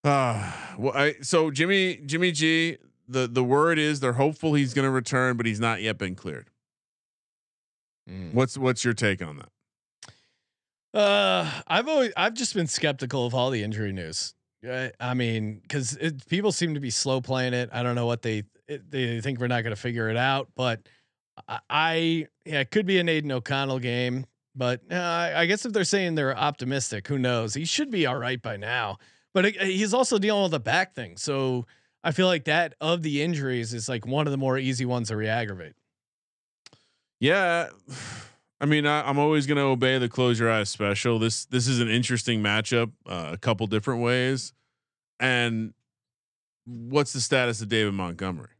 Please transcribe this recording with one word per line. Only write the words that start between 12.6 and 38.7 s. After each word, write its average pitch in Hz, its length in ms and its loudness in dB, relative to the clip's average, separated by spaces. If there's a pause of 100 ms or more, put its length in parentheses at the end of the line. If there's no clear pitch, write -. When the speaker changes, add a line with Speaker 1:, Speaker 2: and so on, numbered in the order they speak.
Speaker 2:
skeptical 135 580 -2
of 123 100 -2
all 127 140 2
the 117 120 0
injury 107 300 -4
news. 82 420 -8 (340)
Uh, 127 220 -6 (100)
I 123 140 -4
mean, 110 560 -2
'cause 135 300 -4
it, 147 280 -4
people 196 240 2
seem 165 220 0
to 143 60 -4
be 135 100 -6
slow 131 320 0
playing 127 320 0
it. 123 180 -2
I 120 120 -4
don't 123 120 0
know 120 100 0
what 117 160 -2
they, 110 220 -2 (240)
it, 143 220 -12
they 120 320 -2
think 127 180 -4
we're 123 80 -2
not 120 160 0
gonna 110 120 -4
figure 117 340 -4
it 113 80 0
out, 135 380 0
but 117 320 -2 (600)
I, 117 120 -8 (100)
I, 165 580 0 (180)
yeah, 151 160 -2
it 123 100 -4
could 208 140 2
be 190 140 4
an 170 80 2
Aiden 151 240 0
O'Connell 135 480 -2
game, 123 460 -2 (300)
but, 127 340 -2
uh, 170 60 -4
I, 170 460 0
I 170 40 4
guess 208 200 0
if 220 80 -4
they're 202 100 2
saying 180 320 2
they're 135 220 0
optimistic, 127 720 -2
who 139 120 -2
knows? 117 340 0
He 156 120 -6
should 285 260 -2
be 175 140 2
all 127 120 0
right 120 240 -4
by 110 160 -8
now, 107 400 -4 (360)
but 190 120 4
it, 196 160 0
he's 190 320 0
also 247 240 2
dealing 202 260 2
with 170 120 2
a 135 40 0
back 160 360 0
thing. 92 200 -10
So 131 520 -2 (360)
I 165 80 0
feel 185 140 2
like 175 200 2
that 160 360 0
of 165 220 0
the 147 180 0
injuries 131 540 -2
is, 110 120 -8
like, 123 200 -4
one 143 180 0
of 143 60 -2
the 139 60 -2
more 135 200 0
easy 131 280 -2
ones 120 240 -2
to 110 60 -2
re-aggravate. 107 600 -4 (1500)
Speaker 1:
Yeah. 170 520 2
<sighs> 98 60 -20 (840)
I 143 40 0
mean, 151 200 4